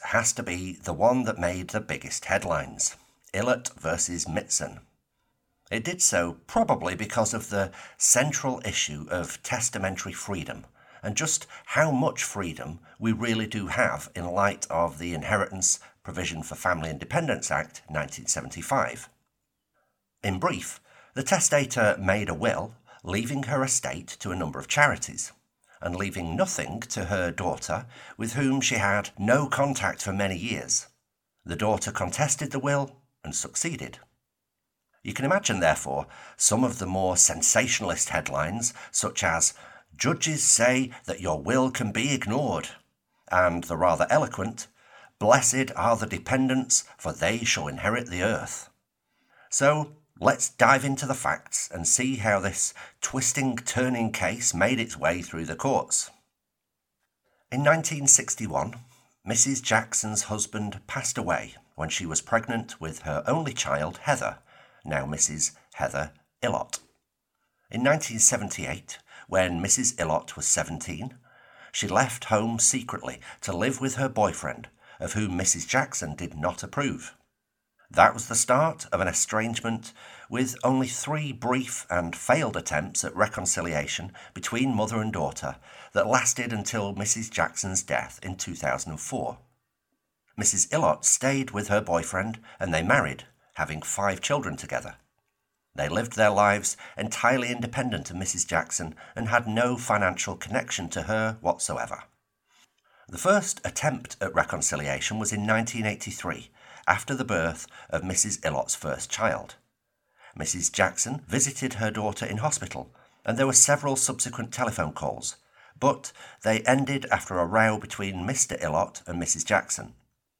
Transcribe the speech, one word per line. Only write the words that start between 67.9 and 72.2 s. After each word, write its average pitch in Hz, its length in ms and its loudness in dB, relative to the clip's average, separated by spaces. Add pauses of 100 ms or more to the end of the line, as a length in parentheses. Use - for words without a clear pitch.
seventy-eight, - 800 0 (280)
when 90 340 4
Missus 101 380 2
Illott 78 380 0
was - 100 -4
seventeen, 80 720 -2 (540)
she - 160 -2
left 117 380 2